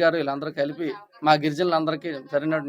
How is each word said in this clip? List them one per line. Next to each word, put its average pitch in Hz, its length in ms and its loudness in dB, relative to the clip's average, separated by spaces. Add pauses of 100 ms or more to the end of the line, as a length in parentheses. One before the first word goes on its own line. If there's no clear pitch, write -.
గారు 165 180 4
వీళ్ళందరూ 139 380 -4
కలిపి 147 300 -4 (340)
మా 151 120 6 (100)
గిరిజనులందరికీ 160 680 0 (200)
సరైన 151 380 -2